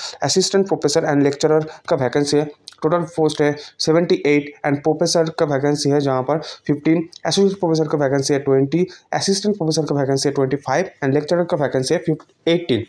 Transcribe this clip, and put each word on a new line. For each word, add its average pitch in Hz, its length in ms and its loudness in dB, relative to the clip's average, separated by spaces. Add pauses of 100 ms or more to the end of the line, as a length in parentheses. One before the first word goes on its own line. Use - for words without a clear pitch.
(260)
assistant 190 460 2
professor 156 380 0
and 143 120 4
lecturer" 156 420 2 (240)
का 170 80 0
वैकेंसी 143 400 0
है। 151 80 2 (380)
टोटल 165 160 0
पोस्ट 156 440 -2
है 147 140 0 (220)
सेवेंटी 170 480 2
एट 147 280 0 (120)
and 143 160 0
प्रोफेसर 165 420 0
का 160 200 -2
वैकेंसी 143 460 0
है, 147 100 2
जहाँ 131 220 0
पर 143 160 -2
फिफ्टीन, 160 720 -2 (180)
एसोसिएट 190 340 2
प्रोफेसर 160 280 0
का 156 100 -2
वैकेंसी 139 360 0
है 139 60 0
ट्वेंटी, 139 460 2 (260)
असिस्टेंट 196 440 -2
प्रोफेसर 160 260 -2
का 151 120 -2
वैकेंसी 139 340 0
है 139 60 -4
ट्वेंटी 139 220 0
फ़ाइव 143 280 -2 (200)
and 135 100 2
लेक्चरर 170 300 0
का 175 120 -2
वैकेंसी 131 380 0
है 175 60 0
फिफ-, - 480 -4
एटीन। 135 400 0